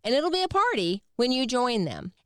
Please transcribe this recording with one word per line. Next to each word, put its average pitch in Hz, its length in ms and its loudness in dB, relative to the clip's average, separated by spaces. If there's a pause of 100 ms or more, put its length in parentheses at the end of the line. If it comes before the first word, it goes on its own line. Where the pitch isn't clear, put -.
And 226 100 0
it'll 302 160 2
be 370 140 0
a 359 60 -2
party 220 540 0 (120)
when 247 160 0
you 254 160 0
join 240 380 0
them. 107 260 -8 (140)